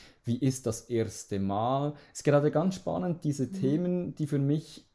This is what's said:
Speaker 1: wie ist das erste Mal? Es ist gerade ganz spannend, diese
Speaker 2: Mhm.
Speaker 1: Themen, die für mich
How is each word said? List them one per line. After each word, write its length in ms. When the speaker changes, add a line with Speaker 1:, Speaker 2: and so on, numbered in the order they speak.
Speaker 1:
wie 140
ist 280
das 220
erste 500
Mal? 540
Es 80
ist 40
gerade 260
ganz 260
spannend, 460
diese 260
Speaker 2:
Mhm. 40
Speaker 1:
Themen, 640
die 120
für 120
mich 560